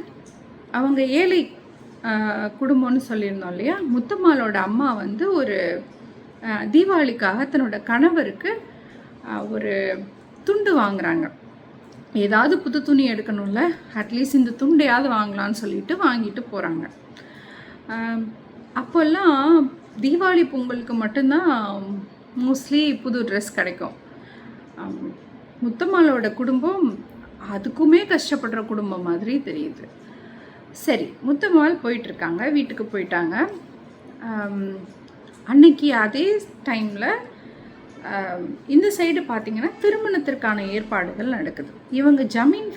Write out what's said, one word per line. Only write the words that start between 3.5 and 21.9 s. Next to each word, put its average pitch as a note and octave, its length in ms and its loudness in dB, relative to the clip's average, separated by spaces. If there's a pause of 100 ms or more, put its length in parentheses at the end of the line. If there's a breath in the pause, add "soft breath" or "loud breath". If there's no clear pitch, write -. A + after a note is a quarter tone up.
முத்தம்மாளோட C4 580 2
அம்மா A3 400 0
வந்து G#3+ 400 -4
ஒரு, G3 500 -2 (600)
ஆ, G#3+ 180 -4
தீபாவளிக்காக B3+ 920 2
தன்னோட A3 320 -2
கணவருக்கு, D4+ 760 0 (680 loud breath)
ஆ, G#3 160 -6
ஒரு G3+ 600 -4 (400)
துண்டு G4+ 360 2
வாங்குறாங்க. G3 500 -2 (840)
ஏதாவது A3 440 2
புது C#4+ 260 -4
துணி C4+ 280 4
எடுக்கணும்ல, G#3+ 500 -4 (340)
அட்லீஸ்ட் A#3+ 380 -4
இந்த B3 180 4
துண்டையாவது C#4 560 4
வாங்கலாம்னு G#3 440 -2
சொல்லிட்டு G#3 440 -6
வாங்கிட்டு B3 480 -2 (100)
போறாங்க. E3 360 -6 (1000 loud breath)
ஆம், A3+ 440 -6 (440)
அப்போல்லாம் D#4 960 4 (300)
தீபாவளி E4+ 480 2
பொங்கலுக்கு B3 440 -6
மட்டும்தான் A#3 880 0 (580)